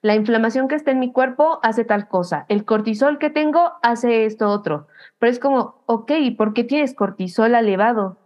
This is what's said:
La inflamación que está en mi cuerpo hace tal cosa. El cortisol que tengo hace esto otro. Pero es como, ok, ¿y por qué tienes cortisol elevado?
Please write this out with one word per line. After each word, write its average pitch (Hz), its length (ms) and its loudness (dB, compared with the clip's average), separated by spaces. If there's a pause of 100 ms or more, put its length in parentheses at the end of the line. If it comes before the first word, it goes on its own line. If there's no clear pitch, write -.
La 208 100 2
inflamación 220 540 0
que 285 80 -2
está 294 160 -2
en 262 80 0
mi 247 120 -4
cuerpo 262 520 0
hace 226 220 0
tal 208 220 -2
cosa. 175 400 -4
El 208 160 0
cortisol 226 540 0
que 302 140 -2
tengo 302 400 2 (100)
hace 233 440 2
esto 214 220 -2
otro. 202 380 -2 (320)
Pero 240 140 2
es 240 80 -4
como, 269 480 -2
ok, 226 320 -2
¿y 262 120 0
por 214 220 -2
qué 240 100 0
tienes 269 300 -2
cortisol 202 640 0
elevado? 208 720 0